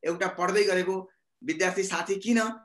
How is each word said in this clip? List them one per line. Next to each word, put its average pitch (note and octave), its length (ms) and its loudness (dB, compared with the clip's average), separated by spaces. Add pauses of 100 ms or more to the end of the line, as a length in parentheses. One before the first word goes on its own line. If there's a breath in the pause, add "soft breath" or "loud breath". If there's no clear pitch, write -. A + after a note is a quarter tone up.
एउटा F3 220 -2
पढ्दै F#3 380 2
गरेको F#3 460 0 (340 soft breath)
विद्यार्थी F3+ 380 0
साथी F#3+ 340 -2
किन A3+ 240 2 (240)